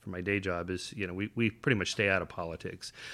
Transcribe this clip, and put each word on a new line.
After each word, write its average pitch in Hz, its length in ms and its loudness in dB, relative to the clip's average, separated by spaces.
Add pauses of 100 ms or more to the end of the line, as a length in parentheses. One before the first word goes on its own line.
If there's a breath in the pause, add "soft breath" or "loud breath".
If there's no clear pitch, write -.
for 101 100 -10
my 90 100 -4
day 101 200 2
job, 87 280 -2
is, 92 260 -4
you 98 120 -4
know, 87 80 -6
we, 101 200 -2
we 117 140 4
pretty 113 300 2
much 90 140 0
stay 101 180 4
out 95 100 4
of 85 80 -4
politics 87 640 -8 (220 loud breath)